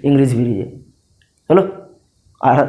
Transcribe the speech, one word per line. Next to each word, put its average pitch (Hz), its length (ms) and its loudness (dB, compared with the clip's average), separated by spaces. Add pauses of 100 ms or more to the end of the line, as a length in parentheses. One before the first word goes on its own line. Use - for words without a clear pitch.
ইংরেজি 139 340 2
বেরিয়ে 117 220 -2
যায়। 92 120 -8 (800)
হলো? 190 180 2 (720)
আর 131 280 2